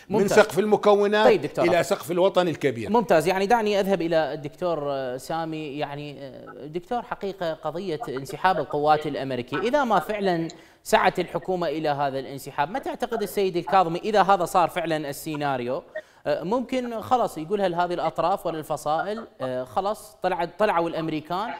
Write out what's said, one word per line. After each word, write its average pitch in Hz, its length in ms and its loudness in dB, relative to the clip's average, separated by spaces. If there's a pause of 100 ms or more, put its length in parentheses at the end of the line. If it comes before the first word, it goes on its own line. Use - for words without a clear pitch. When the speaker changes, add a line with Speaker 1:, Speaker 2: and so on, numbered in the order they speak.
Speaker 1:
من - 120 0
Speaker 2:
ممتاز. 202 120 2
Speaker 1:
سقف 208 260 6
المكونات 208 680 4
Speaker 2:
طيب 202 160 6
دكتور. 147 220 0
Speaker 1:
إلى 170 180 4
سقف - 280 -2
الوطن 185 380 4
الكبير. 120 420 -2
Speaker 2:
ممتاز، 180 380 4
يعني 190 180 0
دعني 208 340 2
أذهب 196 220 2
إلى 156 440 0
الدكتور، 151 460 -4
آه، 131 240 -4
سامي. 156 600 -6
يعني، 143 420 -8
آه، 131 460 -16
دكتور، 180 360 -6
حقيقة 180 520 -6
قضية 156 540 -6
انسحاب 143 500 0
القوات 151 480 2
الأمريكية، 135 520 -4
إذا 254 260 0
ما 214 140 2
فعلا 180 500 -2 (340)
سعت 196 360 2
الحكومة 175 500 -4
إلى 156 200 -2
هذا 139 300 0
الانسحاب، 139 520 -4
ما 247 80 -4
تعتقد 247 440 -4
السيد 196 340 0
الكاظمي 175 420 4
إذا 208 240 2
هذا 180 220 6
صار 165 240 4
فعلا 160 400 -2
السيناريو، 143 720 -4 (440)
آه، 143 160 0
ممكن 240 580 -4
خلاص 220 380 0
يقولها 190 300 -2
لهذه 175 260 0
الأطراف 165 520 -2
وللفصائل، 160 800 -4 (140)
آه، 127 240 -4
خلاص 196 580 -6
طلع-، 180 220 0
طلعوا 170 440 0
الأمريكان، 160 720 -4